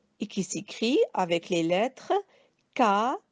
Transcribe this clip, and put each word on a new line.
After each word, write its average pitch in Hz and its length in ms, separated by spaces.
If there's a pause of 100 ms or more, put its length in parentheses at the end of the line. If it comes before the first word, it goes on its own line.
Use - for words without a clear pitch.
(200)
et 220 60
qui 208 160
s'écrit 226 560 (160)
avec 175 340
les 170 140
lettres 185 500 (640)
K - 80 (500)